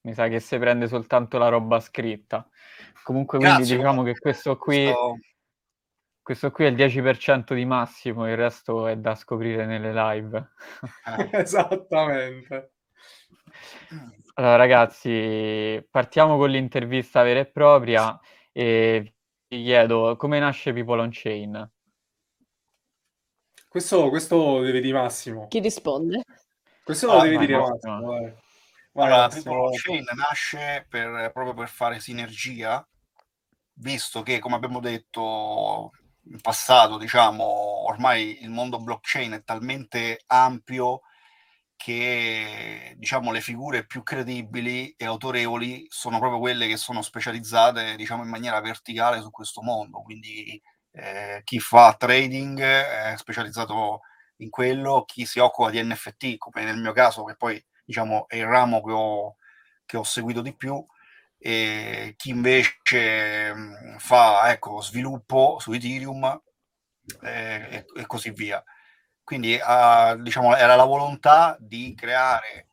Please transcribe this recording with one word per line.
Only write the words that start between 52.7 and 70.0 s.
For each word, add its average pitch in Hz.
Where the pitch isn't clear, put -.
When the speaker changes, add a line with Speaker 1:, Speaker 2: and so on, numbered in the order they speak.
Speaker 2:
specializzato 107
in 107
quello, 135
chi 120
si -
occupa 123
di 113
N 113
F 107
T, 123
come -
nel 110
mio 110
caso, 117
che 110
poi, 110
diciamo, 107
è 117
il 113
ramo 120
che 110
ho, 107
che -
ho 113
seguito 120
di 123
più, 135
e 110
chi -
invece, 113
mm, 107
fa, 117
ecco, 107
sviluppo 131
su -
Ethereum, 131
eh, 113
e, 113
e 123
così 117
via. 101
Quindi, 117
ah, 120